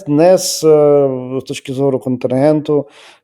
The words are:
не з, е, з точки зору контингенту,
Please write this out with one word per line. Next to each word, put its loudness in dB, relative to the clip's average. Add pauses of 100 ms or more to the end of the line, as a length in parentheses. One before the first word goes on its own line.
не 4
з, -6
е, 4 (300)
з -10
точки -12
зору -2
контингенту, -2 (380)